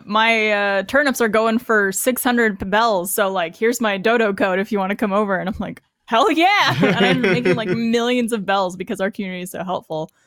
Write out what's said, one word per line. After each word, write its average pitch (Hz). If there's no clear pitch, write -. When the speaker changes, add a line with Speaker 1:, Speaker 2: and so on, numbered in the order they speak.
Speaker 1:
my, 220
uh, 202
turnips 269
are 226
going 220
for 202
six -
hundred 226
bells, 208
so, 202
like, 175
here's 233
my 202
Dodo 220
code 196
if 196
you 202
wanna 190
come 202
over." 202
And 170
I'm -
like, -
"Hell 330
yeah!" 339
<laughs> 156
And 202
I'm 262
making, 233
like, 214
Speaker 2:
<laughs> 180
Speaker 1:
millions 233
of 202
bells 190
because 190
our 196
community 185
is 180
so -
helpful. 160